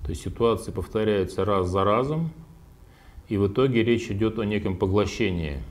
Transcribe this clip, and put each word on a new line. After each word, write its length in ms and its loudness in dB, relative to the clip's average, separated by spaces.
то 60 -6
есть 140 -8
ситуации 480 0
повторяются 720 0
раз 240 2
за 160 2
разом, 460 0
и 80 0
в 100 4
итоге 360 2
речь 280 2
идёт 280 0
о 40 -2
неком 320 -2
поглощении 840 0